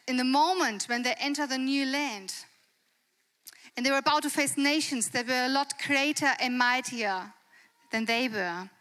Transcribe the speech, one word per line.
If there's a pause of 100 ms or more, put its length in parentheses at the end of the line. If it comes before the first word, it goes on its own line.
in
the
moment
when
they
enter
the
new
land, (1400)
and
they
were
about
to
face
nations
that
were
a
lot (120)
greater
and
mightier (580)
than
they
were. (120)